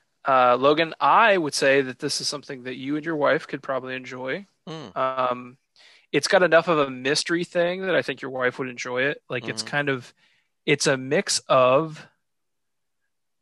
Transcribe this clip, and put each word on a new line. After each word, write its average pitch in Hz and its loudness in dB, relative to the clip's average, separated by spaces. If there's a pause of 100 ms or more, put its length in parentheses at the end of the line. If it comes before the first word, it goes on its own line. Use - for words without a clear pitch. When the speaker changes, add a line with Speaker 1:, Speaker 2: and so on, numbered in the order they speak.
(280)
Speaker 1:
Uh, 127 6
Logan, 151 4
I 196 4
would 151 -2
say 139 4
that 127 -6
this 147 -6
is 135 -6
something 135 -10
that 131 -10
you 135 -6
and 151 -10
your 160 -4
wife 139 0
could 143 -10
probably 131 -6
enjoy. 131 -10 (220)
Speaker 2:
Mm. 156 -14
Speaker 1:
Um, 127 -4 (540)
it's - -2
got 190 4
enough 165 4
of 165 2
a 139 0
mystery 147 -2
thing 175 -2
that 170 0
I 135 2
think 131 -8
your 135 -10
wife 127 -2
would 131 -6
enjoy 127 -6
it. 143 -4
Like, 120 -6
it's 113 -6
Speaker 2:
Mm-hmm. 110 -14
Speaker 1:
kind 143 -2
of, 127 -6 (520)
it's 147 0
a 139 2
mix 135 -2
of 143 2 (1400)